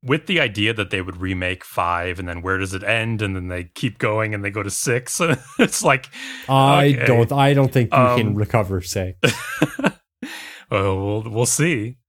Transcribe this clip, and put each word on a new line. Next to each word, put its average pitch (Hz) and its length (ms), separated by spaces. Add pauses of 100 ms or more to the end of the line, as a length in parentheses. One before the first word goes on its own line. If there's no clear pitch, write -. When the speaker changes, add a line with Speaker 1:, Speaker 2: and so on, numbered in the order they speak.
Speaker 1:
with 147 220
the 180 120
idea 107 360
that 104 160
they 98 120
would 87 180
remake 92 440
five, 87 560
and 90 80
then 85 140
where 92 160
does 95 160
it 95 100
end? 113 380
And 98 120
then 90 140
they 90 160
keep - 340
going, 110 360
and 101 100
they 101 60
go 104 120
to 98 80
six. - 500
<laughs> - 380
It's - 240
like, 135 260 (400)
Speaker 2:
I 139 460
Speaker 1:
okay. 127 120
Speaker 2:
don't, 120 260
I 139 220
don't 135 180
think 120 200
you - 40 (200)
can 110 120
Speaker 1:
Um, 104 80
Speaker 2:
recover 101 460
six. 92 420
Speaker 1:
<laughs> - 680 (800)
Well, 98 260 (260)
we'll, - 0 (100)
we'll 117 140
see. 127 520 (100)